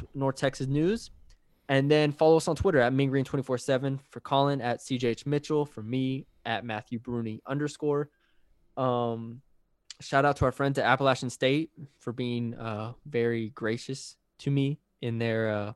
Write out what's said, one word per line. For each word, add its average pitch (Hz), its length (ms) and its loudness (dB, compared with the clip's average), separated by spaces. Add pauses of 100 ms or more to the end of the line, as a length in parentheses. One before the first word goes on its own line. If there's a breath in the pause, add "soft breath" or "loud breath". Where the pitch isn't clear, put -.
(160)
North 135 220 -2
Texas 135 300 -2
news. 160 440 -2 (580)
And 139 200 4
then 151 220 6
follow 160 240 6
us 160 140 2
on 156 80 0
Twitter 185 220 4
at 120 120 6
Mean 135 180 2
Green 135 140 2
twenty-four 131 340 -2
seven, 135 520 -2
for - 100 -16
Colin 139 400 2
at 117 220 -2
C 131 160 -4
J 120 120 0
H - 160 -4
Mitchell, 147 400 0
for 110 160 -14
me 131 440 -4 (200)
at 113 200 -4
Matthew 113 340 -6
Bruni 117 460 -6
underscore. 147 640 -2 (640)
Um, 120 680 -2 (600)
shout 139 240 2
out 143 120 4
to 147 80 2
our 127 60 4
friends 139 280 0
at 120 60 0
Appalachian 131 440 2
State 139 400 0 (300)
for - 120 -8
being, 120 440 -4
uh, 113 360 -8 (140)
very 117 440 0
gracious - 680 -6 (220)
to 139 120 -2
me 139 280 0 (220)
in 117 160 -4
their, 113 320 0
uh, 104 260 -4